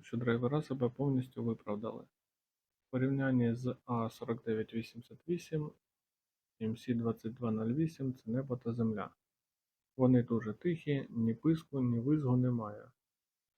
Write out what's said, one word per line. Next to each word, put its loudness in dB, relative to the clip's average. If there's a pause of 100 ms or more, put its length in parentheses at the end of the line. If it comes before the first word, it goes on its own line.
що -8
драйвера 0
себе -2
повністю -2
виправдали. -6
В -20
порівнянні 2
з -4
А -2
сорок -6
дев'ять -2
вісімдесят -10 (100)
вісім -4 (920)
М -2
С -2
двадцять -2
два -2
нуль 0
вісім — -2
це -10
небо -2
та -4
земля. 0 (840)
Вони 8
дуже 0
тихі, -2
ні 2
писку, 0
ні 2
визгу 2
немає. 0 (680)